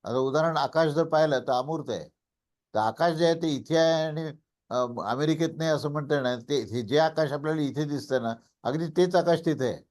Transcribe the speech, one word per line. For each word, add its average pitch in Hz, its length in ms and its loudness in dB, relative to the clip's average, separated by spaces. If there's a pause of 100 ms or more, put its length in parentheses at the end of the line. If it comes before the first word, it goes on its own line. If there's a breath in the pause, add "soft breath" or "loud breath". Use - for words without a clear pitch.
आता 123 80 0
उदाहरण, 151 400 2
आकाश 151 340 2
जर 160 140 2
पाहिलं 156 340 2
तर 135 120 -4
अमूर्त 135 380 -2
आहे, 85 200 -6 (640)
तर 107 60 0
आकाश 156 360 2
जे 170 100 2
आहे 165 160 2
ते 165 60 0
इथे 143 300 -2
आहे 160 280 4
आणि, 156 260 -6 (380)
अ, 117 60 -4 (300)
अमेरिकेत 151 520 0
नाही 160 120 -2
असं 143 220 0
म्हणता 147 240 -2
येणार. 123 240 0
ते, 135 220 -2
हे 110 200 -6
जे 120 180 2
आकाश 160 320 2
आपल्याला 151 300 -2
इथे 139 240 -2
दिसतं 131 380 -2
ना, 113 100 -4 (300 soft breath)
अगदी 156 240 -2
तेच 180 280 2
आकाश 170 240 4
तिथे 156 280 0
आहे. 90 240 -6